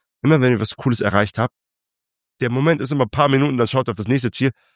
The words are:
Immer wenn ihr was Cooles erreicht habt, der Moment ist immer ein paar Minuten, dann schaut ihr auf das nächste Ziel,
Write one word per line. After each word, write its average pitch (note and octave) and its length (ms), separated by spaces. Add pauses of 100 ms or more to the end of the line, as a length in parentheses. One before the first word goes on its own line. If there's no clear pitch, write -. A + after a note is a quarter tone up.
(220)
Immer D3 200
wenn B2+ 120
ihr G#2+ 60
was G#2+ 160
Cooles B2 260
erreicht G2+ 360
habt, A#2 160 (880)
der B2 100
Moment D3 300
ist C3 100
immer C3+ 140
ein G#2 40
paar C#3+ 200
Minuten, C3+ 280
dann A#2 100
schaut C3 200
ihr A#2+ 40
auf F2+ 60
das G#2 100
nächste B2 220
Ziel, C3 220 (240)